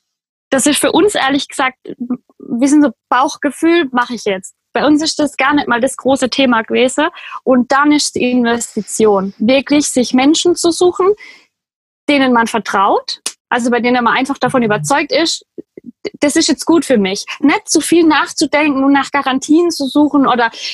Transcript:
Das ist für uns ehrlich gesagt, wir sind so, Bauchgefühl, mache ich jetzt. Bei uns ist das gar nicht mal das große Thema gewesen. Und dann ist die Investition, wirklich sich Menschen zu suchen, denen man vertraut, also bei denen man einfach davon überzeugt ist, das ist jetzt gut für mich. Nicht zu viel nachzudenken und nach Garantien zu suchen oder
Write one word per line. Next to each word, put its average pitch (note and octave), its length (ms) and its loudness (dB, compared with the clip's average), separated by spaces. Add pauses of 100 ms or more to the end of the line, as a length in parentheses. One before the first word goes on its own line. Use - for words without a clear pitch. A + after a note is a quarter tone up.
(500)
Das C4+ 160 0
ist D4 140 0
für D4 120 0
uns G4 220 2
ehrlich C#4 340 -2
gesagt, C4 380 -4
wir - 840 -6
sind D4 140 4
so, C#4+ 80 4 (180)
Bauchgefühl, D4 840 -2
mache B3 240 -4
ich G#3 100 -8
jetzt. F#3+ 300 -6 (180)
Bei A3+ 120 0
uns D4+ 160 4
ist D#4+ 180 -4
das D4 180 -2
gar C4+ 160 0
nicht C#4+ 140 0
mal A#3+ 140 0
das C4 160 -2
große B3+ 320 0
Thema B3 340 0
gewesen. B3 440 0 (360)
Und B3 280 2
dann C#4+ 200 2
ist D4 240 0
die B3 160 -2
Investition, A3 1080 0
wirklich B3+ 520 0
sich - 240 -2
Menschen D#4 420 2
zu E4+ 160 0
suchen, F4+ 420 2 (920)
denen C4+ 260 2
man A3+ 140 2
vertraut, A#3 720 -2 (280)
also A#3+ 220 -2
bei A#3+ 80 0
denen B3 240 0
man A#3 120 0
einfach C4 220 -4
davon B3+ 240 0
überzeugt A3+ 500 -2
ist, E4 340 -2 (760)
das D4 160 0
ist E4 120 0
jetzt - 180 -4
gut E4 200 2
für B3+ 120 2
mich. G3 280 -2 (140)
Nicht E4+ 280 0
zu - 140 2
viel E4 240 2
nachzudenken D4 800 0
und C#4 100 4
nach C4+ 180 0
Garantien D4 600 0
zu C#4 160 -4
suchen C#4+ 400 2
oder A#3+ 240 0 (220)